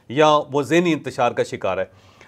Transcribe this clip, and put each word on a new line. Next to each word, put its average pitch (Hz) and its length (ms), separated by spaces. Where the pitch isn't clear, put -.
या 151 200
वो 143 340
ज़हनी 165 280
इंतशार 131 420
का 127 120
शिकार 95 340
है। 92 100